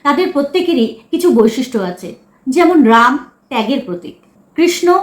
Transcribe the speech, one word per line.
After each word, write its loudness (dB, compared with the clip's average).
তাদের 0
প্রত্যেকেরই 0
কিছু 0
বৈশিষ্ট্য 0
আছে। -14
যেমন 2
রাম 4
ত্যাগের -4
প্রতীক, -12
কৃষ্ণ 0